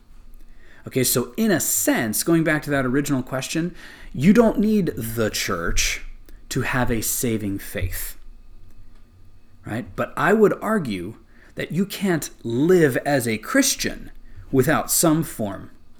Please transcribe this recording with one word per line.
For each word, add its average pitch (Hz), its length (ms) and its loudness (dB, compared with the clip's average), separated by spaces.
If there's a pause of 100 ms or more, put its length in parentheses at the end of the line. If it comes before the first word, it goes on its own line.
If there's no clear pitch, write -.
(880)
Okay, 123 180 0
so - 320 0
in 220 140 2
a 104 100 4
sense, 139 640 0
going 165 220 4
back 151 180 2
to 143 80 -6
that 135 160 2
original 135 360 0
question, 160 520 -4 (400)
you 147 180 6
don't 226 260 6
need 208 280 2 (100)
the 113 320 -2
church - 760 -2 (460)
to 131 140 -2
have 123 280 0
a 113 120 0
saving 104 560 -2
faith, - 580 -6 (1500)
right? 107 280 -8
But 117 220 -4
I 151 160 2
would 214 300 6
argue 113 540 -2 (400)
that - 160 -6
you 190 120 0
can't 185 460 -2 (120)
live 143 560 4
as 135 300 0
a 110 80 0
Christian - 760 0 (400)
without 131 400 4
some 160 320 4
form 98 480 -8 (300)